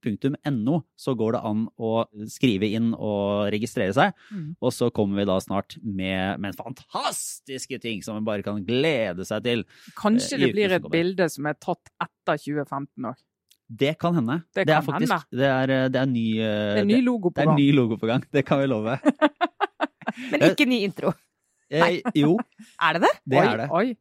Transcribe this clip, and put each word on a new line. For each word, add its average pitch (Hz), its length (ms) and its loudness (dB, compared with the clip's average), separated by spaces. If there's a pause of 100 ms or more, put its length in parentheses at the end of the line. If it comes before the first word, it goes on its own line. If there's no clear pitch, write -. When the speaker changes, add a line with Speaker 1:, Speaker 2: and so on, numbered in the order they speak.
Speaker 1:
punktum 127 320 -2 (100)
N 131 220 -2
O 160 120 0 (160)
så - 200 -4
går 110 180 0
det 123 100 -2
an 110 300 -2
å 113 320 -2 (200)
skrive 107 460 0
inn 113 220 0
og 101 580 -2
registrere 104 420 -2
seg. 180 200 2 (180)
Speaker 2:
Mm. 170 260 -10
Speaker 1:
Og 123 160 -2
så 120 180 0
kommer 101 300 0
vi 101 40 0
da 95 140 2
snart - 440 -6
med, 95 560 -4
med 98 160 -8
fantastiske - 1300 -10
ting 110 200 -6
som 110 160 -10
man 107 80 -4
bare 104 180 -2
kan 104 220 -6
glede 113 640 0
seg 107 160 -4
til. 120 220 0 (300)
Speaker 2:
Kanskje 247 440 0
Speaker 1:
Eh, - 0 -
i - 20 2
Speaker 2:
det 269 60 2
Speaker 1:
uken 110 80 -4
Speaker 2:
blir 202 140 0
Speaker 1:
som 185 60 2
Speaker 2:
et 170 60 0
Speaker 1:
kommer. 156 160 -4
Speaker 2:
bilde 175 320 0
som 143 160 -10
er 151 140 -6
tatt - 400 -8
etter 170 420 -4
tjue 147 240 -6
femten 139 460 -10
også. - 120 -16 (460)
Speaker 1:
Det 139 280 0
kan 170 160 0
hende. 147 280 0 (120)
Speaker 2:
Det 196 140 0
Speaker 1:
Det 156 60 6
er 151 80 4
Speaker 2:
kan - 20 -4
Speaker 1:
faktisk, 147 300 0
Speaker 2:
hende. 165 160 -2
Speaker 1:
det 135 180 0
er, 131 240 2
eh, 131 160 2
det 127 140 0
er 135 40 2
ny, 120 200 0 (140)
eh, 104 360 0
Speaker 2:
Det 208 60 4
er 202 40 2
ny 208 100 4
Speaker 1:
det, 254 100 4
Speaker 2:
logo 226 240 0
på 156 60 -10
Speaker 1:
det 143 80 0
er - 20 4
Speaker 2:
gang. 156 100 6
Speaker 1:
ny 143 160 6
logo 120 240 4
på 104 120 -4
gang. 127 220 2
Det 139 160 2
kan 143 140 2
vi 139 80 2
love. 117 320 -2
Speaker 3:
<laughs> - 1300 -2
Men 294 100 2
ikke 196 260 6
ny 247 160 2
intro. 180 300 -2 (580)
Speaker 1:
Eh, 147 80 0
Speaker 3:
Nei. 170 220 2 (140)
Speaker 1:
jo. 151 200 6 (460)
Speaker 3:
Er 160 120 4
det 170 100 0
det? 359 100 6 (120)
Speaker 1:
Det 135 140 4
Speaker 2:
Oi, 180 80 6
Speaker 1:
er 107 100 2
det. 131 140 -4
Speaker 2:
oi. 175 140 2 (160)